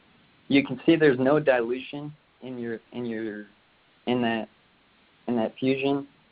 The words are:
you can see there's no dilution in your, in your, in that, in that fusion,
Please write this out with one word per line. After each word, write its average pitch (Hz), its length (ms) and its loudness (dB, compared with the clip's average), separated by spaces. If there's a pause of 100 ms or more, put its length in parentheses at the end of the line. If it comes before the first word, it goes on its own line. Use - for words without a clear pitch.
(500)
you 135 160 4
can 127 200 -8
see 165 120 6
there's 139 220 4
no 139 200 4
dilution 131 760 -2 (280)
in 127 160 -12
your, 117 220 -8 (120)
in 120 140 -8
your, 110 400 -8 (600)
in 123 160 0
that, 113 260 -2 (760)
in 120 100 0
that 110 200 -2
fusion, 139 480 -2 (260)